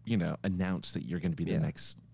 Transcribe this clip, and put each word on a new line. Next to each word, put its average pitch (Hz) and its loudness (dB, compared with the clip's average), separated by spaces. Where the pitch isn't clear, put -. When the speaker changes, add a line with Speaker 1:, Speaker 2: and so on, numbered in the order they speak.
Speaker 1:
you 113 2
know, 82 2
announce 92 0
that - -4
you're 87 -2
gonna 85 0
be - -2
the - 0
Speaker 2:
Yeah. 165 4
Speaker 1:
next - -2